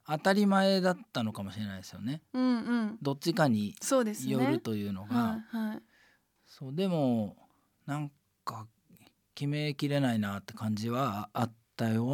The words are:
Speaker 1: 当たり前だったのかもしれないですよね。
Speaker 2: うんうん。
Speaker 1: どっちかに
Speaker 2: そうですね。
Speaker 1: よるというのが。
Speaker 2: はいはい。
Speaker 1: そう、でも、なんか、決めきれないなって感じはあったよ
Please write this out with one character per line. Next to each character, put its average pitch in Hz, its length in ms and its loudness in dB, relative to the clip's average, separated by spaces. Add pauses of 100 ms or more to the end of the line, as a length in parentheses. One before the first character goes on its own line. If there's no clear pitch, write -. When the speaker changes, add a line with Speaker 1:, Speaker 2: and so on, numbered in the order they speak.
Speaker 1:
当 156 120 -2
た 190 140 4
り 208 140 6
前 196 340 6
だ 185 120 4
っ 175 60 -4 (140)
た 127 100 0
の 110 100 0
か 104 100 -8
も 98 80 -6
し 98 80 -10
れ 107 80 -4
な 98 80 -8
い 95 40 -10
で 92 60 -12
す - 60 -18
よ 98 100 -14
ね。 135 220 -4 (100)
Speaker 2:
う 254 60 -4
ん 254 40 2
う 240 340 2 (160)
ん。 - 100 -12
Speaker 1:
ど 139 120 0
っ 143 40 -10
ち 165 160 0
か 151 140 6
に 104 340 2
Speaker 2:
そ 269 180 2
う 240 40 2
で 214 100 -4
す 127 120 -8
ね。 208 60 0
Speaker 1:
よ 247 140 2
る 320 140 2
と 226 160 -4
い 202 100 -4
う 202 60 -4
の 190 140 -8
が。 247 100 -2
Speaker 2:
は 220 200 0
い 220 200 -10
は 220 180 -4
い。 - 80 -12 (640)
Speaker 1:
そ - 240 -14
う、 139 40 -8
で 190 140 0
も、 123 480 2 (480)
な 143 120 -6
ん 147 140 -6 (340)
か、 110 220 -10 (680)
決 143 140 -4
め 151 260 -2
き 143 140 -2
れ 143 120 2
な 127 140 2
い 110 40 0
な 101 220 -2
っ - 20 -10
て - 100 -16
感 110 220 -2
じ 110 160 -4
は 120 420 -2
あ 123 120 0
っ 113 80 -2 (240)
た 113 140 0
よ 113 220 2